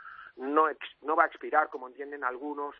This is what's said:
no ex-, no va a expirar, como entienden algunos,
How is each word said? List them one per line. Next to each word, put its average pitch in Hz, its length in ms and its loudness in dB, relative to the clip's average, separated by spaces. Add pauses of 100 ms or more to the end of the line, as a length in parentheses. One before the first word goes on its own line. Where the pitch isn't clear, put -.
(360)
no 151 320 4
ex-, - 340 -10
no 147 120 -2
va 165 100 6
a 156 40 2
expirar, 151 400 0
como 127 180 -10
entienden 139 380 -10
algunos, 143 560 -4